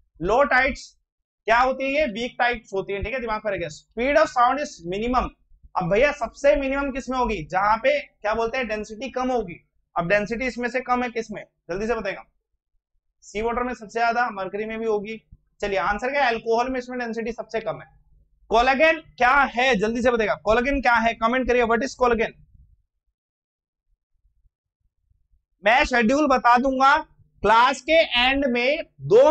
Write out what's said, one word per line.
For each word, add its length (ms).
Low 260
tides 360
क्या 100
होती 260
है? 80
ये 200
Weak 260
tides 360
होती 180
है, 100
ठीक 120
है, 60
दिमाग 260
में 60
रखिए। 180
Speed 480
of 120
sound 300
is 140
minimum, 400
अब 160
भैया 240
सबसे 420
minimum 360
किस 180
में 80
होगी? 280
जहां 320
पे 220
क्या 340
बोलते 240
हैं, 100
density 420
कम 200
होगी। 260
अब 120
density 380
इसमें 240
से 100
कम 220
है, 80
किस 200
में? 120
जल्दी 160
से 80
बताएगा, 300
Sea 180
water 200
में 120
सबसे 240
ज्यादा, 320
mercury 340
में 140
भी 60
होगी। 320
चलिए 180
answer 320
क्या 140
है? 40
अल्कोहल 400
में 100
इसमें 200
density 340
सबसे 280
कम 200
है। 60
Collagen 500
क्या 160
है? 220
जल्दी 260
से 80
बताएगा, 240
Collagen 360
क्या 160
है? 180
Comment 340
करिए, 160
what 180
is 200
collagen? 300
मैं 200
schedule 440
बता 300
दूंगा, 360
क्लास 400
के 120
एंड 260
में 380
दो 220